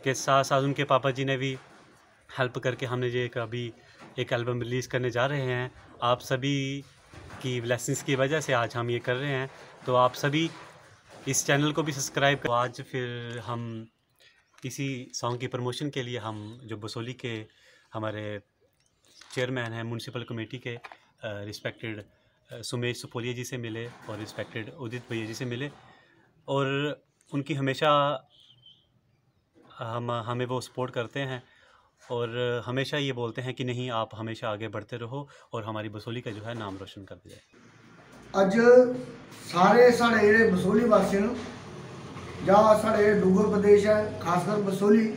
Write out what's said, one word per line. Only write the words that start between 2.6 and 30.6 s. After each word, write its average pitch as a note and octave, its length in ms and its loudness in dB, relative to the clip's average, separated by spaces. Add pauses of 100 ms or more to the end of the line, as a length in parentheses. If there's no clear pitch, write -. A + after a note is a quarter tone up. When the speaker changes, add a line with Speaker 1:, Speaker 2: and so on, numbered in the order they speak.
Speaker 1:
हमने B2 220 -2
ये B2 160 -2
एक A#2+ 140 -8
अभी A#2 340 -8 (460)
एक B2+ 140 -2
album A#2+ 300 -2
release B2 260 -4
करने B2+ 220 -2
जा A#2+ 160 2
रहे C#3+ 140 -2
हैं। B2+ 300 -4 (320)
आप B2 180 2
सभी C#3 640 -2 (580)
की B2 180 -4
blessings B2 420 -2
की C#3+ 120 -2
वजह C3+ 260 0
से C#3 120 -2
आज A#2 240 0
हम A#2+ 140 -2
ये A#2 80 -2
कर B2 160 -2
रहे C#3+ 160 -4
हैं, C3+ 200 -4 (360)
तो B2+ 80 0
आप B2+ 200 6
सभी D#3 360 0 (760)
इस - 180 -2
channel D3 260 2
को D#3+ 100 -2
भी D3+ 100 -4
subscribe C#3 460 0
करो। C3 140 -2
आज A#2+ 280 0
फिर A#2+ 580 -8
हम A#2 480 -8 (800)
इसी C3 500 -8
song A#2+ 260 -4
की C3 60 -6
promotion B2 440 -6
के C#3 120 -6
लिए A#2+ 160 -8
हम G#2+ 460 -10
जो A2 120 -10
बसोली A#2 360 -10
के A2+ 340 -10 (480)
हमारे G#2+ 460 -6 (960)
चेयरमैन B2+ 380 -2
हैं A2+ 120 -6
municipal A#2 380 -8
committee A#2 360 -8
के, A#2+ 180 -8
अ, - 40 -14 (440)
रिस्पेक्टेड, G#2+ 760 -10
अ, G#2 40 -18 (480)
सुमेश A#2+ 500 -6
सुपोलिया A#2+ 300 -8
जी A#2+ 120 -8
से B2+ 140 -10
मिले A#2 280 -8
और A2 320 -14
respected G#2+ 600 -10
उदित A#2+ 320 -10
भैया A2+ 160 -6
जी A2 80 -10
से C3 100 -10
मिले B2+ 260 -8 (800)
और C#3 180 0 (680)
उनकी C#3 220 -4
हमेशा C#3 360 2 (1900)
हम, A#2+ 320 -6
हमें A#2+ 360 -4
वो B2+ 140 -4